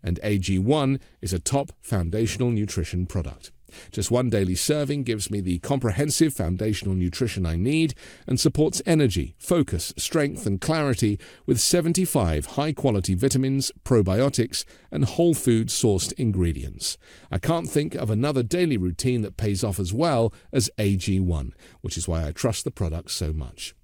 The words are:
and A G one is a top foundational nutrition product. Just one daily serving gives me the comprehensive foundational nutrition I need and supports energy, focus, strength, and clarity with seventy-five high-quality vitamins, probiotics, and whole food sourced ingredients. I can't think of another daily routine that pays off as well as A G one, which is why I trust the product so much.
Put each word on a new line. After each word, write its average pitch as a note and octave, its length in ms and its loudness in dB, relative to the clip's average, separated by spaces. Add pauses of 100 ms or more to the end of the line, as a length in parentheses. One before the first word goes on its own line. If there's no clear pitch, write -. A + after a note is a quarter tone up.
and F2 180 -2
A G#2 160 0
G F#2+ 220 0
one C3+ 400 2 (220)
is F#2+ 100 -4
a F#2 80 -2
top C#3 320 -2 (100)
foundational G#2+ 680 -2
nutrition G2 560 -2
product. - 460 -8 (400)
Just - 180 -4
one B2 200 2
daily G2 260 2
serving D3 480 -2
gives A2 260 -4
me G#2 120 -4
the F2+ 180 -2
comprehensive C#3 760 0
foundational F#2+ 640 -2
nutrition F#2 500 0
I E2 120 0
need D3 380 2 (300)
and B2+ 140 0
supports D#3 460 2
energy, B2+ 520 2
focus, - 600 0
strength, C#3+ 480 -2
and G2 160 -2
clarity C3 580 0 (260)
with - 140 2
seventy-five D#3+ 840 2
high-quality B2 680 0
vitamins, C3+ 580 0 (100)
probiotics, A#2 800 2 (260)
and C#3+ 140 0
whole E3+ 300 2
food A2+ 340 2
sourced - 460 2
ingredients. F2 840 -2 (320)
I - 100 -2
can't E3 300 -2
think D3 240 0
of A2+ 160 -4
another B2+ 320 2
daily D#3 360 2
routine G#2 460 0
that G2 120 -8
pays G2+ 300 0
off G#2 160 -2
as F2 120 -2
well B2 400 2 (200)
as A#2+ 240 2
A G2+ 180 2
G F#2+ 240 0
one, D#2+ 340 -2 (280)
which - 160 -6
is F2 100 -4
why D#2+ 180 -2
I D2+ 60 -4
trust - 320 -4
the - 80 -6
product E2 400 -6
so D#2 220 -4
much. - 500 -10